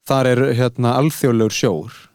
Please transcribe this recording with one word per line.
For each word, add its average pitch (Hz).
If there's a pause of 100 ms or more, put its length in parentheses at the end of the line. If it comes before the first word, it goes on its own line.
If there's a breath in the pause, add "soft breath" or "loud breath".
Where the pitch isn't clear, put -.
þar 131
er, 123 (120)
hérna, 123
alþjóðlegur 120
sjór, 95 (160)